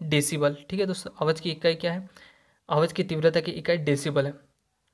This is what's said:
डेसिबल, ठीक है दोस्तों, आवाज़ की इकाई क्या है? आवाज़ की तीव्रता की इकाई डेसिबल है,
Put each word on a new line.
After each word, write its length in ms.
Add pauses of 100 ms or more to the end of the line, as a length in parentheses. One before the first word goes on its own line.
डेसिबल, 540 (120)
ठीक 100
है 60
दोस्तों, 260 (100)
आवाज़ 200
की 100
इकाई 240
क्या 180
है? 160 (600)
आवाज़ 240
की 120
तीव्रता 340
की 140
इकाई 260
डेसिबल 460
है, 80 (600)